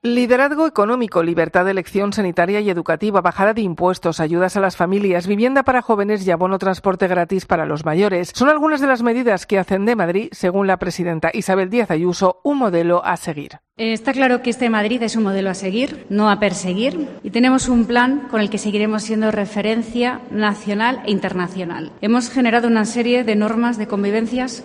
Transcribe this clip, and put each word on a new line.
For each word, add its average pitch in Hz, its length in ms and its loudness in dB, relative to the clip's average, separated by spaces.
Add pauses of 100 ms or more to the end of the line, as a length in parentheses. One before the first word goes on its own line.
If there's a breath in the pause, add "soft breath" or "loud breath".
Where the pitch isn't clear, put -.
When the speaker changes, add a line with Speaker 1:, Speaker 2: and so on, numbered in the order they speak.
Speaker 1:
Liderazgo 247 600 2
económico, 226 560 0
libertad 170 420 2
de 190 60 2
elección 196 420 -2
sanitaria 190 480 0
y 208 120 0
educativa, 175 500 0
bajada 190 320 2
de 226 80 -2
impuestos, 180 580 -2
ayudas 175 380 0
a - 20 0
las 190 160 0
familias, 180 520 0
vivienda 240 340 2
para 254 220 2
jóvenes 202 420 0
y 185 60 2
abono 185 260 0
transporte 185 500 0
gratis 180 380 0
para 160 220 0
los 151 180 -4
mayores. 180 480 0
Son 262 160 2
algunas 302 320 2
de 277 60 2
las 247 160 2
medidas 233 420 2
que 196 140 2
hacen 190 260 0
de 240 100 2
Madrid, 190 360 0
según 196 340 0
la 190 140 2
presidenta 170 560 -2
Isabel 190 340 0
Díaz 220 220 0
Ayuso, 175 520 0
un 285 140 0
modelo 175 480 2
a 180 100 0
seguir. 147 440 -10 (180)
Speaker 2:
Eh, 226 160 -2
está 226 180 -4
claro 254 300 2
que 247 80 -2
este 240 200 -2
Madrid 220 320 0
es 220 140 -4
un 220 80 0
modelo 196 260 0
a 180 40 -4
seguir, 202 560 -4
no 214 200 2
a 208 100 2
perseguir, 214 680 -2 (160)
y 214 60 -8
tenemos 254 400 2
un 233 160 4
plan 254 440 0
con 220 120 0
el 208 80 0
que 214 80 -4
seguiremos 214 460 -2
siendo 220 280 0
referencia 226 880 -2 (100)
nacional 208 760 -2
e 208 60 -2
internacional. 180 800 -4 (100)
Hemos 233 280 0
generado 240 380 2
una 220 180 4
serie 240 380 0
de 214 120 0
normas 226 420 0
de 208 100 -4
convivencias 226 760 -2